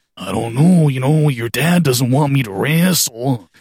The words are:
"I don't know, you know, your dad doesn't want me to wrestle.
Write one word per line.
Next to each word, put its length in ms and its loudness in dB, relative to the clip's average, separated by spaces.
"I 160 -10
don't 220 -4
know, 340 4
you 120 -2
know, 280 2
your 220 -4
dad 340 0
doesn't 280 0
want 220 2
me 100 0
to 80 -10
wrestle. 960 -2